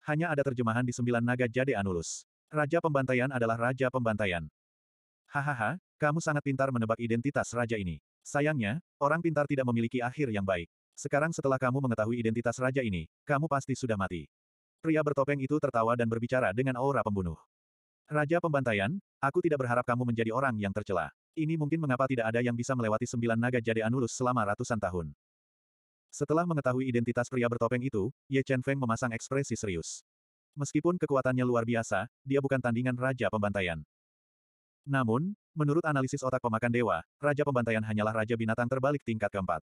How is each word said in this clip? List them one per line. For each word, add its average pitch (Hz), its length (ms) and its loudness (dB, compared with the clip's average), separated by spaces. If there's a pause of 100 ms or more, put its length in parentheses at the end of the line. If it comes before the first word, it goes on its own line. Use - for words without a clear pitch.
Hanya 156 240 0
ada 143 160 2
terjemahan 123 400 0
di 123 80 -4
sembilan 120 300 2
naga 123 240 2
jade 127 280 2
Anulus. 95 480 -2 (240)
"Raja 151 320 2
Pembantaian 131 520 2
adalah 117 240 2
Raja 127 320 0
Pembantaian." 107 560 0 (880)
"Hahaha, 139 480 -2 (200)
kamu 151 200 2
sangat 147 240 -2
pintar 135 280 0
menebak 113 280 0
identitas 117 560 0
raja 117 200 0
ini. 87 240 -4 (200)
Sayangnya, 147 600 -2 (200)
orang 147 200 2
pintar 156 280 0
tidak 135 200 0
memiliki 117 320 0
akhir 127 320 -2
yang 101 120 0
baik. 92 240 -2 (280)
Sekarang 147 360 -2
setelah 135 280 0
kamu 135 240 0
mengetahui 113 320 0
identitas 117 440 0
raja 131 240 2
ini, 90 240 -2 (160)
kamu 147 240 0
pasti 135 280 -2
sudah 117 240 -2
mati." 90 280 -4 (520)
Pria 156 220 2
bertopeng 143 400 0
itu 139 160 0
tertawa 120 400 2
dan 117 80 2
berbicara 117 480 0
dengan 127 240 0
aura 131 240 0
pembunuh. 95 340 -2 (680)
"Raja 151 320 2
Pembantaian, 131 560 2 (240)
aku 135 240 0
tidak 135 240 0
berharap 120 160 2
kamu 123 240 0
menjadi 113 240 0
orang 127 260 0
yang 101 140 0
tercela. 95 400 -2 (240)
Ini 160 240 0
mungkin 151 240 0
mengapa 131 240 2
tidak 120 240 0
ada 117 100 2
yang 120 140 2
bisa 120 240 -2
melewati 110 260 2
sembilan 117 320 0
naga 123 220 0
jade 113 240 0
Anulus 117 320 0
selama 120 400 0
ratusan 120 240 -4
tahun." 90 320 -4 (1040)
Setelah 156 320 0
mengetahui 135 400 0
identitas 120 400 0
pria 120 240 0
bertopeng 117 320 0
itu, 117 320 -4 (160)
Ye 135 160 2
Chen 127 160 0
Feng 139 160 -2
memasang 117 320 0
ekspresi 123 480 -4
serius. - 480 -6 (500)
Meskipun 151 400 0
kekuatannya 127 480 2
luar 120 240 2
biasa, 113 400 -2 (160)
dia 139 160 2
bukan 135 160 0
tandingan 123 400 0
Raja 123 320 0
Pembantaian. 98 560 -2 (1040)
Namun, 135 480 0 (160)
menurut 151 320 2
analisis 143 400 0
otak 127 160 0
pemakan 117 320 0
dewa, 104 320 0 (160)
Raja 143 240 2
Pembantaian 117 400 2
hanyalah 107 400 0
Raja 110 80 -2
Binatang 113 320 0
terbalik 135 400 0
tingkat 110 240 -2
keempat. 90 320 -2 (100)